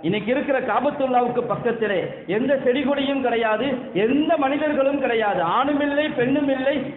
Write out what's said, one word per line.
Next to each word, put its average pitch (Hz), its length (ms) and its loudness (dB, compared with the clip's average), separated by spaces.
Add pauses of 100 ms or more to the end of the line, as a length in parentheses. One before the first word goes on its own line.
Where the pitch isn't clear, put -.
இன்னைக்கு 208 280 -2
இருக்கிற 277 240 0 (120)
காபத்துல்லாவுக்கு 254 720 0 (100)
பக்கத்திலே 208 460 -2 (380)
எந்த 262 160 0 (120)
செடி 262 200 2
கொடியும் 277 420 0
கிடையாது, 226 400 0 (400)
எந்த 302 240 2 (140)
மனிதர்களும் 277 600 0
கிடையாது, 214 380 0 (140)
ஆணும் 285 320 2
இல்லை, 294 180 0 (140)
பெண்ணும் 269 360 2
இல்லை 277 200 0 (200)